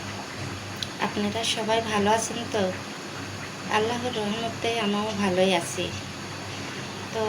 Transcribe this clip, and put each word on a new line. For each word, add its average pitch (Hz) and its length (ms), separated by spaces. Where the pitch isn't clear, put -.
আপনারা 208 440
সবাই 220 360
ভালো 208 300
আছেন 233 280
তো? 208 120
আল্লাহর 240 440
রহমতে 226 540
আমিও 208 280
ভালোই 190 380
আছি। 175 300
তো 226 200